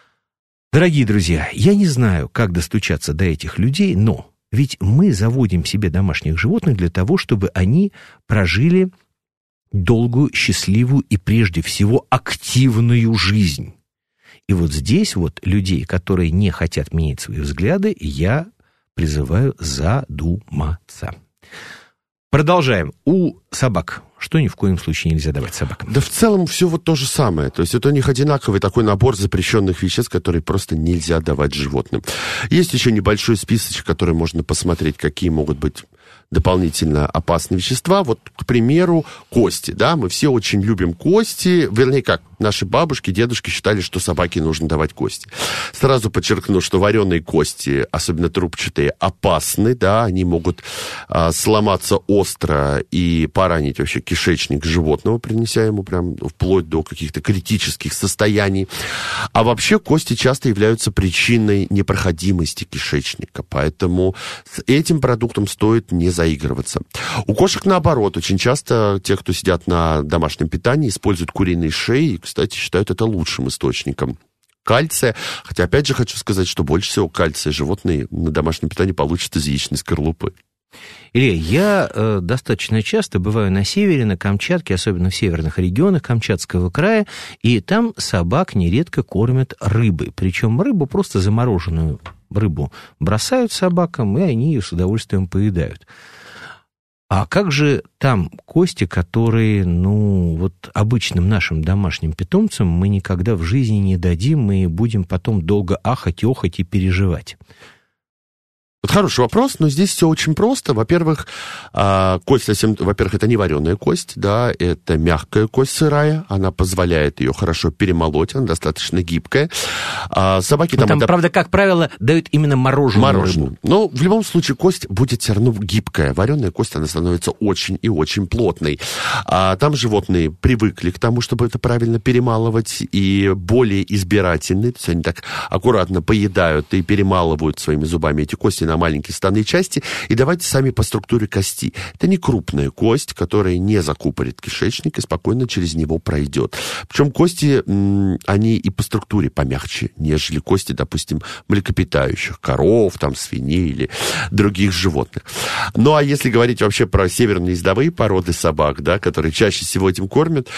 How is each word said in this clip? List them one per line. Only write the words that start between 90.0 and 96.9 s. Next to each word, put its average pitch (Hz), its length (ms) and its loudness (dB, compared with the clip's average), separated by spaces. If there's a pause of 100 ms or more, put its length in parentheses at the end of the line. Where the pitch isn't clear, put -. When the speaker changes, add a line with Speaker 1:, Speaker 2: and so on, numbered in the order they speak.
Speaker 1:
Причем 110 480 0
рыбу, 208 240 0
просто 185 340 -2
замороженную 90 800 0 (300)
рыбу, 80 420 -2 (280)
бросают 220 520 0
собакам, 170 680 0
и - 20 2
они 139 280 0
ее 139 120 0
с - 100 -8
удовольствием 92 560 0
поедают. 95 600 -2 (1200)